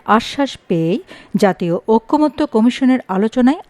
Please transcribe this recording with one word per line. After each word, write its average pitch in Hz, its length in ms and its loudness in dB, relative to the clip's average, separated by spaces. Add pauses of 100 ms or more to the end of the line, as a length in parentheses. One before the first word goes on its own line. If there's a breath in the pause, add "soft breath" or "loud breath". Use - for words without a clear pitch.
আশ্বাস 233 520 -2 (100)
পেয়েই 170 340 -2 (340 loud breath)
জাতীয় 180 400 0 (140)
ঐক্যমত্য 302 560 0
কমিশনের 247 640 0
আলোচনায় 240 520 0 (100)